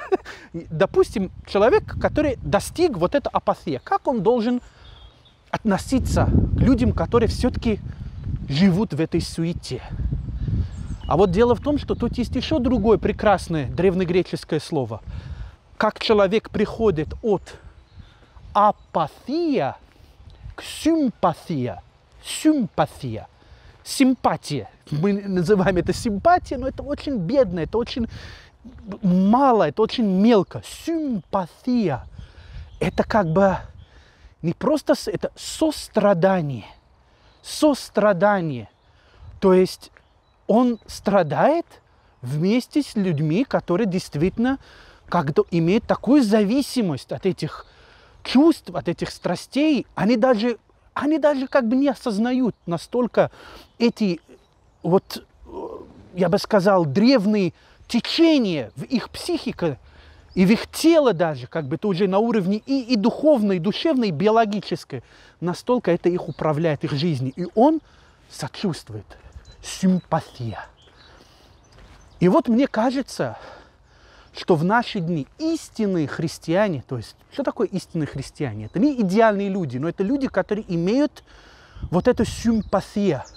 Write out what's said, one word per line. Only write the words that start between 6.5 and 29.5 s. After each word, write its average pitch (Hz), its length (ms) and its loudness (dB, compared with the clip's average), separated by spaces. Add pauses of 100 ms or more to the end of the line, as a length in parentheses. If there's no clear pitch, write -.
людям, 233 320 4
которые 233 380 0
все-таки 233 500 -2 (680)
живут 180 440 2
в 139 60 -4
этой 165 220 0
суете? 165 600 -6 (1300)
А 143 100 2
вот 190 140 4
дело 233 240 4
в - 60 -6
том, 285 160 -2
что - 180 -6
тут - 220 -4
есть - 180 -4
еще - 240 -2
другое 226 380 2
прекрасное 180 720 0
древнегреческое 175 920 -2
слово. 117 420 -6 (760)
Как 214 220 0
человек 202 500 2
приходит 196 600 0 (120)
от - 360 -2 (960)
апатия 208 1200 0 (800)
к - 80 -16
симпатия. 180 1200 -2 (400)
Симпатия. 156 1040 -2 (560)
Симпатия. 226 840 0 (200)
Мы 165 240 0
называем 190 640 2
это 175 160 0
симпатия, 277 640 0
но 254 100 -6
это 277 140 -8
очень 277 360 -6
бедно, 185 420 0
это 156 180 -4
очень 240 300 -4 (960)
мало, 202 640 4